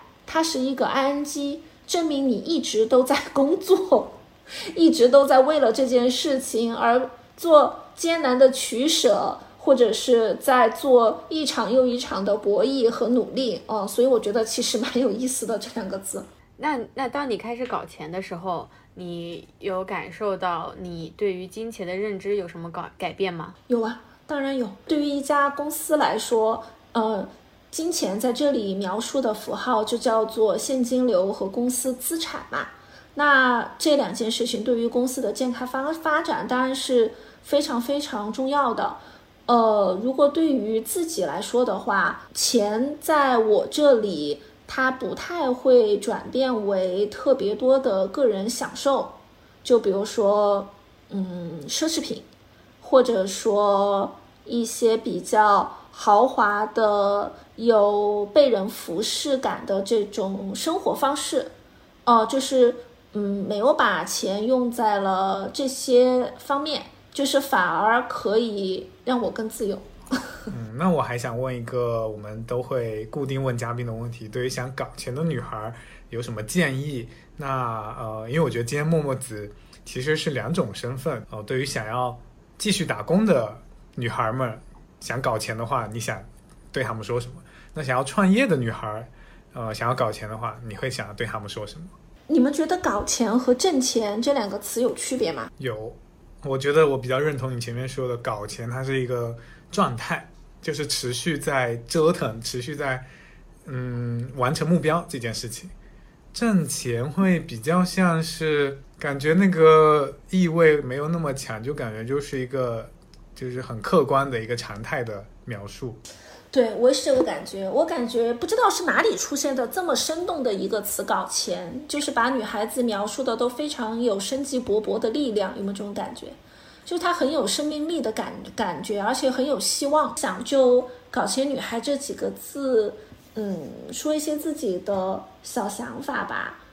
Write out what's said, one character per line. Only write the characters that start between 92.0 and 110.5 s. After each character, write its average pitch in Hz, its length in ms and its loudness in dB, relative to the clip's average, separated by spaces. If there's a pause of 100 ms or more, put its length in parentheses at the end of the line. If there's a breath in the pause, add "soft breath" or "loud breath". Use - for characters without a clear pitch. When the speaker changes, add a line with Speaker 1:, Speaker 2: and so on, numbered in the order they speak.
Speaker 1:
你 294 120 4
们 262 100 4
觉 311 160 0
得 359 120 0
搞 214 260 -2
钱 226 340 0
和 247 140 4
挣 294 260 2
钱 226 440 0
这 277 100 2
两 226 160 -2
个 196 100 -6
词 - 220 -6
有 247 140 2
区 - 240 -4
别 170 120 0
吗？ 117 280 -8
Speaker 3:
有， 113 360 -8 (520)
我 135 100 -2
觉 143 160 0
得 156 160 6
我 135 80 2
比 120 100 -6
较 127 120 0
认 147 180 0
同 131 180 -6
你 120 60 -6
前 120 140 -8
面 120 120 -6
说 127 220 -6
的， 120 80 -4
搞 110 300 -6
钱 120 240 -10
它 127 120 -6
是 135 160 -2
一 127 80 -2
个 117 300 -4 (340 loud breath)
状 143 260 0
态， - 320 -6 (340)
就 156 100 -4
是 143 140 -4
持 127 260 -4
续 143 260 -2
在 127 380 -2 (100)
折 160 240 4
腾， 117 300 -2
持 123 200 -6
续 139 140 -8
在， 139 300 -4 (640 loud breath)
嗯， 120 680 -6
完 127 180 0
成 156 140 -2
目 170 120 4
标 160 280 0
这 135 100 -8
件 117 140 -6
事 113 160 -8
情。 - 220 -14 (640 soft breath)
挣 196 340 2
钱 127 440 -4
会 185 300 2
比 - 180 -10
较 165 260 2
像 175 380 2
是， 147 560 0 (200)
感 139 200 -4
觉 151 160 4
那 190 140 6
个 156 680 8 (140)
意 185 180 4
味 160 340 6